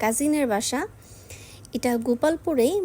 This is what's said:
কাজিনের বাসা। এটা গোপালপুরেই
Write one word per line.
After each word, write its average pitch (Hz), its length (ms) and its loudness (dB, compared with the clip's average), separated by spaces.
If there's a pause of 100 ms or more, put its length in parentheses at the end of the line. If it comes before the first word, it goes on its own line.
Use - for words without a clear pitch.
কাজিনের 285 500 2
বাসা। 240 280 -2 (960)
এটা 240 140 0 (160)
গোপালপুরেই 294 680 2 (100)